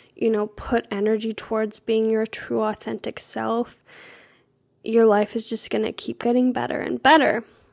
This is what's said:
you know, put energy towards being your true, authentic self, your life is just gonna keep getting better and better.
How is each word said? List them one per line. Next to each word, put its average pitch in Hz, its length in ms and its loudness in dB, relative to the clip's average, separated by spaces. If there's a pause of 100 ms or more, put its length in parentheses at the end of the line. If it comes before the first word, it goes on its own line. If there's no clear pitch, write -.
(160)
you 226 140 0
know, 214 160 0
put 233 440 -4
energy 214 440 -2
towards 220 460 -4
being 220 280 0
your 220 160 2
true, 220 380 -4
authentic 214 580 -6
self, 226 640 -4 (1000)
your 226 220 4
life 214 320 4
is 220 140 -6
just 226 180 -4
gonna 214 240 -2
keep - 300 -10
getting 247 280 2
better 240 280 -2
and - 240 -4
better. 269 420 4 (280)